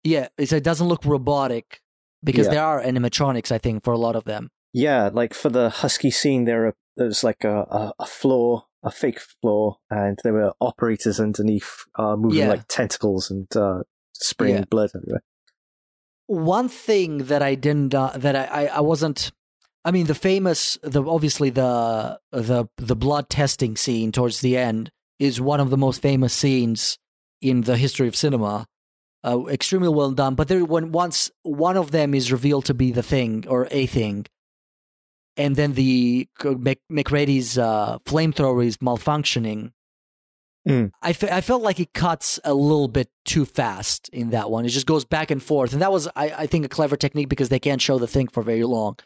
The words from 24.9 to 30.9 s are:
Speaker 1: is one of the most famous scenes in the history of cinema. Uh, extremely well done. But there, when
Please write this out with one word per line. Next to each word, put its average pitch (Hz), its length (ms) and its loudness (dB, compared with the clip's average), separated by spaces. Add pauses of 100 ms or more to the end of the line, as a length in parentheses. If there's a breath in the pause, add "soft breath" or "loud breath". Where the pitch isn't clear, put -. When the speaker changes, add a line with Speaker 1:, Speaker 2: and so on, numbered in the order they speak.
Speaker 1:
is 127 240 0
one 143 180 2
of 135 120 2
the 135 60 2
most 135 260 2
famous 131 300 4
scenes 123 680 0 (420)
in 127 200 2
the 120 160 2
history 131 300 0
of 110 80 -4
cinema. 113 520 -2 (560)
Uh, 123 240 -2
extremely 180 420 0
well 147 220 2
done. 135 240 0
But 143 140 0
there, 185 140 2
when 165 280 0